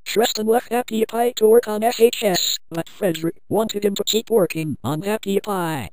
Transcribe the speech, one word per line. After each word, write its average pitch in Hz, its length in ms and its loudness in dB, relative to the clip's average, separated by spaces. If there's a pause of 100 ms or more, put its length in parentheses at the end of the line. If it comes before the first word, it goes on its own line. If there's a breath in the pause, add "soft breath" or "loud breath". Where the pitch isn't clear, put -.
Tristan 214 400 -2
left 226 260 0
Happy 226 340 -2
Pie 233 320 -2
to 220 100 6
work 226 200 6
on 214 160 -2
F 240 160 0
H 233 240 4
S, 190 340 0 (120)
but 165 180 -6
Frederick 165 500 -4 (120)
wanted 202 340 -2
him 202 120 0
to - 80 -4
keep - 260 -2
working 160 540 0
on 143 180 -2
Happy 196 380 -2
Pie, 165 540 -4